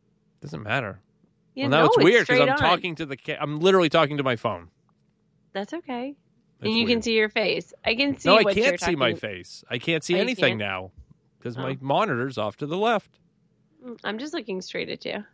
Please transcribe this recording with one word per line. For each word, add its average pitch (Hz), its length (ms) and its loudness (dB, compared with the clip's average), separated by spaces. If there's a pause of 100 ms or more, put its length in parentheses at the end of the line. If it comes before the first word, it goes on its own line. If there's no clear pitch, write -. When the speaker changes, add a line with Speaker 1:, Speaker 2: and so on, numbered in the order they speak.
(400)
Speaker 1:
Doesn't - 220 -12
matter. 107 380 -6 (540)
Speaker 2:
Yeah, - 100 -4
Speaker 1:
Well, 127 60 0
now 147 100 6
Speaker 2:
no, - 60 6
Speaker 1:
it's 466 100 4
Speaker 2:
it's - 80 6
Speaker 1:
weird 208 220 6
'cause - 100 2
Speaker 2:
straight - 60 6
Speaker 1:
I'm - 80 4
Speaker 2:
on. 285 80 0
Speaker 1:
talking 175 380 2
to 160 100 -6
the 135 100 -8
ca-, - 220 -8
I'm 151 220 -6
literally 185 280 6
talking 151 280 4
to 143 80 -2
my 127 100 2
phone. 90 360 -6 (840)
Speaker 2:
That's 202 200 -8
okay. 277 440 -10 (420)
Speaker 1:
It's - 80 -8
Speaker 2:
And 220 100 0
you 233 100 2
can 240 100 2
Speaker 1:
weird. 220 80 -4
Speaker 2:
see 226 120 0
your 214 120 2
face. 180 440 -4 (120)
I 233 100 -2
can 277 240 -2
see - 100 -2
Speaker 1:
No, 196 80 8
I 220 60 6
Speaker 2:
what 202 120 2
Speaker 1:
can't 226 120 2
Speaker 2:
you're 269 120 0
Speaker 1:
see 170 180 0
my 127 160 2
Speaker 2:
talking - 80 -8
Speaker 1:
face. 95 500 -12
I 123 80 -4
can't 160 240 -2
see 175 120 -2
Speaker 2:
Oh, - 20 2
you 190 60 2
Speaker 1:
anything 156 360 0
Speaker 2:
can't? 101 120 -4
Speaker 1:
now 95 220 -8 (480)
'cause 120 160 -10
my 131 240 -6
Speaker 2:
Oh. 131 40 -12
Speaker 1:
monitor's 139 540 0
off 104 180 -6
to 139 100 -8
the 156 100 -6
left. 214 440 -2 (640)
Speaker 2:
Mm, 240 180 -16
I'm 208 160 -8
just 294 160 -10
looking 208 280 -8
straight - 260 -8
at - 160 -12
you. - 280 -8